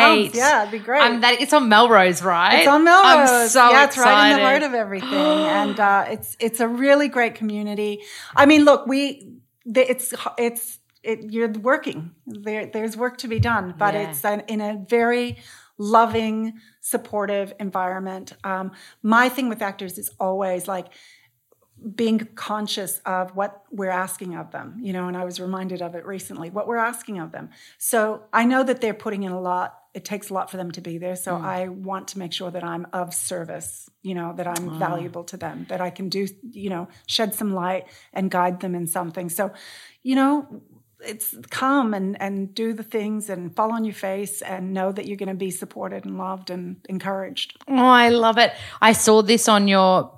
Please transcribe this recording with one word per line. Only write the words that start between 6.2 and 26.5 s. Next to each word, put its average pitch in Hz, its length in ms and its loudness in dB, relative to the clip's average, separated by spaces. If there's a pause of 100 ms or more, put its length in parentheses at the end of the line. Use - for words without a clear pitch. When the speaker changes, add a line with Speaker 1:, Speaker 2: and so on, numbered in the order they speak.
Speaker 1:
it's 226 220 -4
a 233 80 0
really 277 400 4
great 233 260 -2
community. 208 680 -6 (340)
I 277 100 6
mean, 294 180 8
look, 277 220 6
we, 269 420 -4 (380)
the, 247 240 2
it's, - 240 -6 (240)
it's, 233 400 -6 (240)
it, 220 300 -8
you're 226 180 -2
working. 208 600 -4 (160)
There, 214 380 -10
there's 220 300 -8
work 247 220 -6
to 254 100 -12
be 220 120 -2
done, 202 360 -2
but 202 180 0
Speaker 2:
Yeah. 208 160 -4
Speaker 1:
it's 147 140 -8
an, 208 220 -4
in 214 140 -6
a 208 180 -6 (100)
very 240 500 0 (380)
loving, 220 840 0 (200)
supportive 202 760 -4
environment. 190 760 -6 (100)
Um, 190 260 -6 (320)
my 226 260 4
thing 254 200 -4
with 220 140 -6
actors 196 360 -8
is 208 120 -12 (100)
always, 190 480 -4
like, 180 180 -8 (1120)
being 220 240 0 (160)
conscious 208 680 -8
of 185 320 -4
what 202 340 -6
we're 196 200 -6
asking 185 460 -6
of 160 160 -14
them, 143 280 -14
you 202 120 -8
know, 180 160 -6
and 180 80 -8
I 180 80 -6
was 180 160 -10
reminded 185 420 -8
of 170 140 -10
it 170 100 -16
recently, 190 420 -12
what 202 200 -8